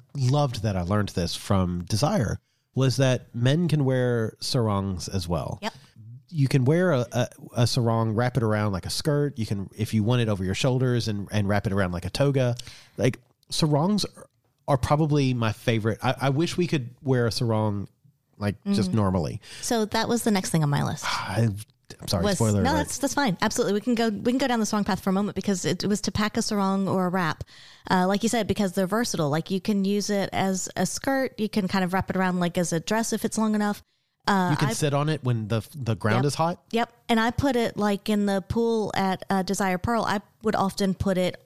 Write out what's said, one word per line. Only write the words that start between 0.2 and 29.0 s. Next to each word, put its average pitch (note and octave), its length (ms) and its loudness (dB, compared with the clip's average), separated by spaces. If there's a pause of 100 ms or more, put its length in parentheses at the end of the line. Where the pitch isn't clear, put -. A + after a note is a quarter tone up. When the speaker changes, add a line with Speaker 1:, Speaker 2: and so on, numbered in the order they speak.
Speaker 1:
that G#2+ 120 0
I F2+ 80 0
learned G2+ 260 0
this F2 260 -2
from F2+ 500 0
Desire, C3 540 0 (340)
was B2+ 240 2
that C3 380 0
men C#3+ 320 2
can D3+ 180 2
wear B2 540 0
sarongs G2 680 0
as F2+ 200 -4
well. C#2 340 -4
Speaker 2:
Yep. G#3+ 120 -6 (560)
Speaker 1:
You C#3+ 180 2
can C3 180 2
wear F3 260 4
a, B2 200 2
a, A#2+ 160 0 (300)
a B2 100 4
sarong, A2+ 460 2
wrap A#2+ 240 0
it A#2 60 2
around G#2+ 280 2
like F#2 140 -4
a - 60 -8
skirt. D3 460 -2
You A2 80 -4
can, G2 320 -6
if A2 160 -2
you A2 100 2
want B2 180 2
it A2 80 0
over G2 140 -2
your F#2+ 120 -2
shoulders, B2 520 0
and, G2+ 240 -4
and G2+ 180 0
wrap G#2 180 0
it G2 60 0
around G2 180 2
like F2 140 -4
a F#2+ 40 -6
toga. C3+ 460 0 (420)
Like, A#2+ 220 0 (300)
sarongs E3+ 560 0
are, - 220 -14 (400)
are C#3+ 100 4
probably D3 560 2
my A2+ 180 0
favorite. A2+ 520 0
I, B2+ 180 0
I C3+ 80 2
wish D#3+ 280 0
we F3+ 100 2
could B2+ 220 -2 (120)
wear B2+ 260 2
a A2 40 0
sarong, G#2+ 560 0 (500)
like, G#2 180 -2 (100)
just G3+ 240 0
Speaker 2:
Mm-hmm. C#3 80 0
Speaker 1:
normally. F#2 440 0 (200)
Speaker 2:
So A3+ 240 0
that A3 220 -2
was A#3 160 0
the A#3 80 2
next F#3+ 200 0
thing D#3+ 120 2
on D3 60 2
my C#3+ 140 2
list. - 220 -4
Speaker 1:
<sighs> - 20 -6
I, G#2+ 420 0 (520)
I'm - 60 -10
sorry, D#3+ 160 0
Speaker 2:
Was, G3+ 120 2
Speaker 1:
spoiler G#2 260 2
Speaker 2:
no, C4+ 100 4
Speaker 1:
alert. D#4 60 2
Speaker 2:
that's, - 220 -2
that's C#4 160 0
fine. C#4+ 260 2
Absolutely. A3 320 0
We G#3 80 0
can A#3+ 140 0
go, A3+ 140 2
we G3+ 220 -2
can B3+ 60 2
go C4+ 100 0
down A#3+ 120 0
the G#3+ 60 0
sarong G#3 200 0
path F#3 160 -2
for - 80 -2
a F#3+ 40 2
moment G3 220 -2
because G3 300 -2
it, E3+ 180 0
it F#3 40 -2
was G3+ 140 0
to G3+ 100 -2
pack G#3+ 260 -2
a A3+ 40 2
sarong G3 460 0
or F3+ 200 0
a - 20 -2
wrap. F3 340 -2 (460)
Uh, F#3 180 4
like G3 140 0
you A3+ 80 0
said, A3 180 0
because G3 260 0
they're F#3+ 140 0
versatile. F#3 420 0